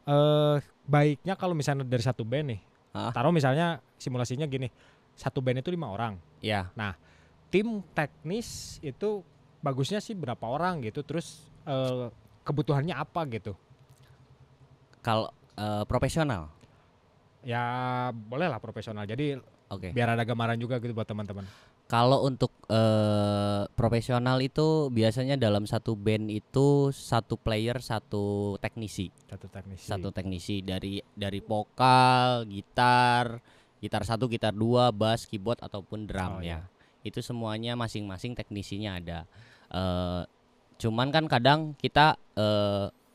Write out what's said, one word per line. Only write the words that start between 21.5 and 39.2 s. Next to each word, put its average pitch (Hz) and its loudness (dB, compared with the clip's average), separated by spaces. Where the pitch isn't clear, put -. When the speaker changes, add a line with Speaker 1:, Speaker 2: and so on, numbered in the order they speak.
Speaker 2:
Kalau 123 4
untuk, 131 2
eh, 104 4
profesional 120 2
itu 156 2
biasanya 123 2
dalam 104 2
satu 113 -2
band 107 0
itu 139 4
satu 117 -2
player, 113 0
satu 101 -2
teknisi. 104 -6
Speaker 1:
Satu 98 -16
teknisi. 95 -16
Speaker 2:
Satu 95 -6
teknisi 92 -6
dari, 95 -6
dari 101 -6
vokal, 127 4
gitar, 123 2
gitar 104 -4
satu, 110 -2
gitar 113 0
dua, 117 4
bass, 110 0
keyboard, 110 -6
ataupun 104 -10
drum 92 -4
Speaker 1:
Oh, 85 -8
Speaker 2:
ya. - -6
Speaker 1:
iya. - -
Speaker 2:
Itu 110 -8
semuanya 117 -6
masing-masing 104 -6
teknisinya 101 -8
ada. 85 -8